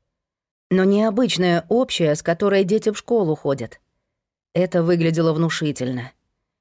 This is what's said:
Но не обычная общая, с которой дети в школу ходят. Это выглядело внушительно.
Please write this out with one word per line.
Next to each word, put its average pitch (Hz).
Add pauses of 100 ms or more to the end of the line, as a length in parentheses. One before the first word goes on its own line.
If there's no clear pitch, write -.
(720)
Но 185
не 202
обычная 185
общая, 214
с 151
которой 196
дети 214
в 208
школу 196
ходят. 127 (720)
Это 180
выглядело 165
внушительно. 143 (480)